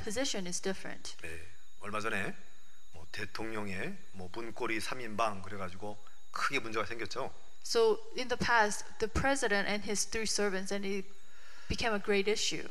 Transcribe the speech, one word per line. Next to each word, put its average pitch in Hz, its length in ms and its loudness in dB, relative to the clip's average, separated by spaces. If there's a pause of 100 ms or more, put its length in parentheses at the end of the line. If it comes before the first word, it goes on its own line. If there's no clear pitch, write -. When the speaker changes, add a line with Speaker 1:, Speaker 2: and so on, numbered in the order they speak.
Speaker 1:
position 220 460 0
is 180 120 -2
different. - 640 -2
Speaker 2:
네, 82 240 -2 (340)
얼마 104 200 -2
전에 110 340 0 (580)
뭐 85 200 -4
대통령의 110 840 -2 (140)
뭐 92 200 -2
문고리 113 480 0
삼 127 200 -2
인방 107 420 0
그래가지고 98 600 -2 (280)
크게 - 300 0
문제가 110 260 0
생겼죠. 117 480 -2 (280)
Speaker 1:
So 226 380 4 (160)
in 247 120 -2
the 240 100 0
past, 208 460 4 (140)
the 214 140 2
president 233 560 2
and 202 160 0
his 202 240 0
three 220 160 0
servants, 196 480 2
and 196 140 0
it 196 200 0 (640)
became 220 260 2
a 202 80 2
great 202 280 4
issue. - 400 2